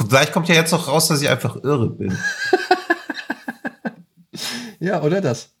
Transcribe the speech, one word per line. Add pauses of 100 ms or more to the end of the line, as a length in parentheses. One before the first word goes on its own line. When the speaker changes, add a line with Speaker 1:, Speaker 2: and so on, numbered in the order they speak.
Speaker 1:
vielleicht
kommt
ja
jetzt
noch
raus,
dass
ich
einfach
irre
bin.
Speaker 2:
<laughs> (2500)
Ja,
oder
das. (100)